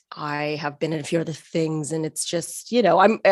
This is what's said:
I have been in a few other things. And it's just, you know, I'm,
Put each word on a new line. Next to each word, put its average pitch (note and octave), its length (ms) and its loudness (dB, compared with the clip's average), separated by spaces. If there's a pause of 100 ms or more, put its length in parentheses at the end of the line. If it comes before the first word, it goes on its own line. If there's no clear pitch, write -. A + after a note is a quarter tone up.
(160)
I D3+ 460 -4
have C#3+ 180 -6
been D#3+ 140 -4
in D#3 60 -4
a D3 40 -8
few E3+ 160 -2
other D#3+ 140 -4
things. D#3 580 -4
And D#3+ 140 -2
it's - 180 -8
just, - 480 -8
you A#3+ 100 4
know, F3+ 180 6
I'm, G#3 200 6 (120)